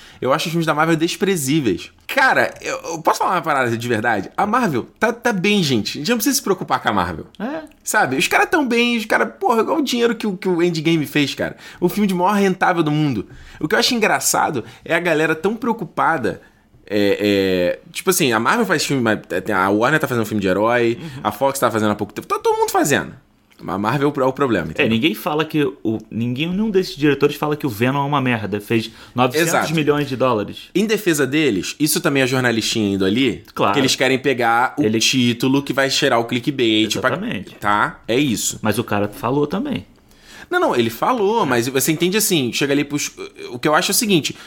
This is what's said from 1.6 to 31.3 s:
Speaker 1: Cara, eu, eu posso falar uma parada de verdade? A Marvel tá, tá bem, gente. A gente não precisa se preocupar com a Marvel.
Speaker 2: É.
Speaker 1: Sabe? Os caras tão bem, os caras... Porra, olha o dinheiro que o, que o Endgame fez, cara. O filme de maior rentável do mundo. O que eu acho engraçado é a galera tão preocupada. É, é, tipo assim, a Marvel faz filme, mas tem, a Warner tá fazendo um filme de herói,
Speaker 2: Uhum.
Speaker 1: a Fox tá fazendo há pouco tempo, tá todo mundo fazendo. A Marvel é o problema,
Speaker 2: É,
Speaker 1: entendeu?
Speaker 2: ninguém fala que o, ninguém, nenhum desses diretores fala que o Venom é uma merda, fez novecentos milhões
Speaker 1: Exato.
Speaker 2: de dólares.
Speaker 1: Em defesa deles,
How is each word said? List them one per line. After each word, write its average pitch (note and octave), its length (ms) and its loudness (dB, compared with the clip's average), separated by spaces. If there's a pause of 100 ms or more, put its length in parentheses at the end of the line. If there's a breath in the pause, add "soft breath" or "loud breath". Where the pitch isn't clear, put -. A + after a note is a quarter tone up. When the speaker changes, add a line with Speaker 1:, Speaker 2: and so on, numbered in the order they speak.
Speaker 1:
Cara, G#3+ 540 2
eu, - 160 -6 (180)
eu D#3+ 60 -8
posso - 180 2
falar C#4 160 0
uma E3 60 0
parada C3 360 0
de A#2 100 -6
verdade? A#2 480 0
A G3 100 0
Marvel G#3 420 0 (120)
tá, A3+ 140 0
tá A#3 180 -2
bem, G3+ 320 2
gente. C3 360 0
A - 20 -6
gente D#3+ 80 -4
não A#3+ 80 2
precisa C4 180 0
se - 60 -2
preocupar F#3 400 -2
com - 80 0
a A2 40 0
Marvel. F2+ 340 -2 (120)
Speaker 2:
É. D4 220 -8 (200)
Speaker 1:
Sabe? G#3+ 360 0
Os - 100 0
caras G4+ 220 2
tão D4+ 180 0
bem, A#3+ 300 2
os G#3+ 80 -4
caras... A3+ 340 0
Porra, A#3 240 2
olha D#4 160 0
o D4 40 0
dinheiro A#3 320 0
que A#3 120 -6
o, F#3+ 80 -2
que F#3 140 -4
o E3+ 120 2
Endgame D#3+ 440 0
fez, C#3 300 -2
cara. E2 200 -6 (240 loud breath)
O F3+ 80 0
filme G3+ 200 0
de F#3 60 0
maior F3+ 200 2
rentável F#3 500 2
do D3+ 80 2
mundo. D3 360 0 (340 loud breath)
O D3+ 60 -4
que G#3 80 2
eu A3+ 40 4
acho A#3+ 160 0
engraçado E3 720 0 (180 loud breath)
é D#3 100 -4
a E3+ 60 2
galera D#3+ 360 2
tão G3 200 -4
preocupada. D#3 840 -2 (520 soft breath)
É, G2+ 280 2
é, F#2+ 580 2 (120)
tipo - 180 -4
assim, D3+ 240 2
a A2 60 2
Marvel F#3 260 2
faz F3 200 0
filme, C#3 160 0
mas A2 180 2 (260)
tem, G#2+ 100 -2
a F#2+ 140 2
Warner A#2+ 280 2
tá C#3 120 -2
fazendo A#2 140 0
um - 20 -2
filme G#2 160 -2
de F#2+ 80 0
herói, A#2 520 2
Speaker 2:
Uhum. C#3 220 -12
Speaker 1:
a G#2 80 0
Fox C3+ 260 0
tá A#2 140 2
fazendo G#2+ 200 2
há G2+ 40 0
pouco G#2 160 -6
tempo, - 160 -10
tá G#4 100 -2
todo A4 200 0
mundo A4 120 0
fazendo. C#3+ 440 0 (520)
A F2 120 -6
Marvel C#3 400 0
é C3 80 2
o C3 80 0
problema, G#2+ 340 0
Speaker 2:
É, D#2 40 -8
Speaker 1:
entendeu? B2 180 0
Speaker 2:
ninguém B2+ 260 2
fala D#3 300 -2
que D3+ 180 0
o, A2 360 -4 (120)
ninguém, B2 380 -4
nenhum G#3 200 -2
desses F#3 280 0
diretores C#3+ 400 2
fala D3+ 180 -2
que D3+ 100 -8
o C#3 40 0
Venom B2+ 340 -2
é - 40 -2
uma C#3+ 120 0
merda, G#2+ 400 -2
fez A2 320 -2 (240 loud breath)
novecentos D3+ 560 2
milhões D3 300 2
Speaker 1:
Exato. B2+ 80 -4
Speaker 2:
de C3 80 -4
dólares. A2 400 0 (180)
Speaker 1:
Em G3+ 100 2
defesa D#3 400 0
deles, C3 540 0